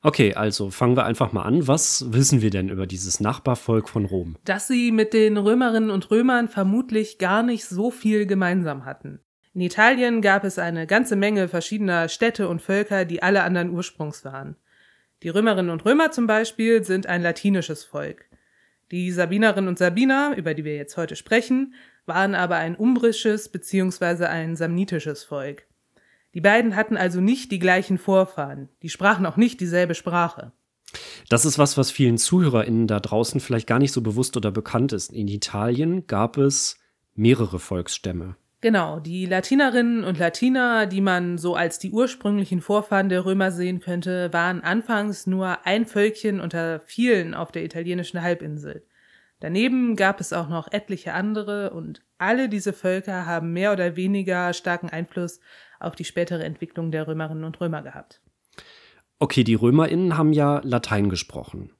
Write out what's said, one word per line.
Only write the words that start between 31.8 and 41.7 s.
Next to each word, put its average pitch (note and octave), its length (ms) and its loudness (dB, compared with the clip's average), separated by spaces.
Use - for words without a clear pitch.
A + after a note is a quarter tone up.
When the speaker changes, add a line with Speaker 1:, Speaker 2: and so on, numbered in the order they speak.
Speaker 1:
vielen A#2+ 280 4
ZuhörerInnen A#2+ 680 4
da G#2 140 2
draußen A2+ 400 0
vielleicht A#2 260 -2
gar A#2+ 120 2
nicht C3+ 140 2
so B2 100 -2
bewusst A2 340 -2
oder G#2+ 140 0
bekannt A#2 420 0
ist. G2 180 -6
In G#2 160 -4
Italien A#2+ 800 -2
gab A2 300 -2
es C#3 400 0
mehrere A2 440 4
Volksstämme. F2+ 800 -6
Speaker 2:
Genau, E3+ 400 0
die E3+ 240 -6
Latinerinnen A#3 800 2
und F3 140 -2
Latiner, A#3+ 640 2
die F#3+ 160 -2
man F3 380 0
so E3+ 180 -2
als E3+ 220 -2